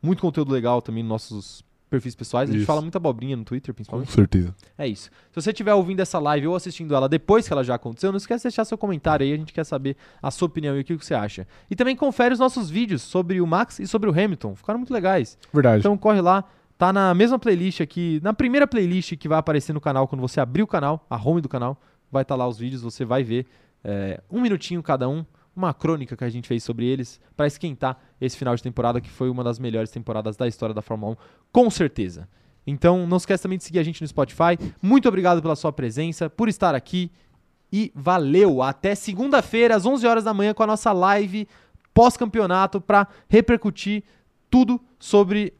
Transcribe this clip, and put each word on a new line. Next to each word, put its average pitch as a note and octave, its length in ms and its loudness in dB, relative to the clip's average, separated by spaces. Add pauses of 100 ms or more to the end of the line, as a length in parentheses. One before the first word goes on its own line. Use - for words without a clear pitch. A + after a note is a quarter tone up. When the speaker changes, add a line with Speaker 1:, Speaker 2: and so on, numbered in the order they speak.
Speaker 1:
Muito F3+ 220 -2
conteúdo D3+ 300 -2
legal A#2+ 280 0
também A2+ 220 -8
nos A2+ 80 -6
nossos - 540 -10 (260)
perfis B2+ 240 -4
pessoais. B2+ 340 -4
A - 40 -2
gente G#2+ 80 0
Speaker 2:
Isso. G#2 80 0
Speaker 1:
fala D3+ 120 0
muita E3+ 180 -6
abobrinha C3 380 -4
no A#2 80 -10
Twitter, B2+ 300 -10
principalmente. B2 320 -10
Speaker 2:
Com - 80 -12
certeza. F#2 400 2 (240)
Speaker 1:
É D3 80 -6
isso. G#2 240 -10 (220)
Se E3 100 -10
você G#3+ 80 -2
estiver G#3 240 0
ouvindo F#3+ 240 0
essa F3+ 220 -4
live D3 260 0
ou E3+ 80 -2
assistindo E3 400 -6
ela C3+ 140 2
depois F#3+ 400 2
que - 40 -4
ela C#3 120 0
já B2 100 -2
aconteceu, B2 380 -4
não F#3+ 40 -4
esquece A#3 260 -6
de - 20 -20
deixar A3+ 200 -2
seu A3 140 -8
comentário D3+ 480 -2
aí, C#3 60 0
a D3+ 40 -2
gente D#3 160 -10
quer D#3+ 120 -4
saber C#3 320 -6 (260)
a C#3 80 -4
sua - 160 -4
opinião D3+ 300 -4
e C#3 60 -4
o - 20 -6
que E3+ 100 -6
você D#3 200 -6
acha. G#2 340 -6 (200)
E G3 60 -6
também B3+ 220 0
confere B3+ 360 2
os A#3+ 60 -2
nossos B3 320 0
vídeos F#3+ 320 -2
sobre F3+ 380 -2
o F3 60 2
Max F3 340 -2
e F#3+ 80 -8
sobre G#3+ 200 0
o E3 40 2
Hamilton. D#3+ 420 -2
Ficaram G#3+ 240 -6
muito B3 160 -6
legais. F#3 420 0 (160)
Speaker 2:
Verdade. B2 280 6
Speaker 1:
Então G3+ 180 4
corre G#3 220 4
lá, F#3 240 4 (340)
tá F#3 140 4
na F#3+ 200 4
mesma A#3 280 4
playlist F#3 400 0
aqui, E3 420 -2
na G3+ 100 -2
primeira B3+ 360 2
playlist F#3 480 0
que - 120 -12
vai D#3 100 4
aparecer D#3 340 -2
no D3+ 80 -4
canal, C3+ 260 0
quando C3+ 140 -6
você B2+ 200 -2
abrir C3 220 0
o G#3 60 0
canal, D3+ 420 -2
a A#2 100 -6
home D#3 200 0
do C#3+ 80 -8
canal, B2+ 300 -6 (320)
vai C3+ 140 0
tá C#3 120 -4
lá B2+ 100 -2
os B2 100 -6
vídeos, B2 260 -8
você A#2 220 -8
vai B2 200 0
ver, A#2+ 220 -4 (360)
é, G2 380 -6 (100)
um G#3+ 100 -4
minutinho F#3 420 -2
cada C3 260 -2
um, D#3 160 -6 (320)
uma F3+ 180 -2
crônica D3 420 -4
que B2 80 -8
a A#2+ 60 -4
gente A#2+ 160 -12
fez A#2+ 160 -2
sobre A#2 240 -4
eles, B2+ 340 -6 (160)
pra D3 100 0
esquentar C#3 520 -6 (220)
esse B2+ 160 -4
final B2 180 -2
de A#2 80 -6
temporada, A#2+ 380 -2
que - 100 -18
foi B2+ 180 -4
uma B2+ 140 -4
das A#2+ 160 -4
melhores A2+ 320 -4
temporadas G#2+ 460 -6
da B2+ 100 -2
história A2 280 -4
da G#2+ 60 -6
Fórmula G#2+ 320 -8
um, A#2 40 -10 (360)
com A#3+ 160 6
certeza. F#2 600 -4 (380)
Então, E3+ 400 2
não F3+ 100 0
esquece F3+ 260 0
também F#3 160 -4
de - 60 -12
seguir E3+ 160 -2
a - 20 2
gente D#3 180 -4
no D#3+ 80 -8
Spotify. D#3+ 480 0 (240)
Muito B3 280 6
obrigado F3+ 340 4
pela D#3 140 0
sua D3+ 160 -2
presença, D3+ 580 -4
por A3+ 180 0
estar F3 260 2
aqui. F3 360 -4 (600)
E G#3 220 0
valeu! D3+ 680 4
Até D#3+ 320 -2
segunda-feira, A#3 800 2
às F#3+ 100 0
onze B3 220 2
horas A3+ 180 2
da A3 80 -2
manhã, G#3 220 0
com A3 80 0
a G#3+ 40 2
nossa G#3+ 260 0
live G3+ 560 0 (440)
pós-campeonato G3+ 880 4
pra G3+ 280 4 (200)
repercutir G#3+ 760 2 (460)
tudo B3 320 4 (180)
sobre G3+ 600 2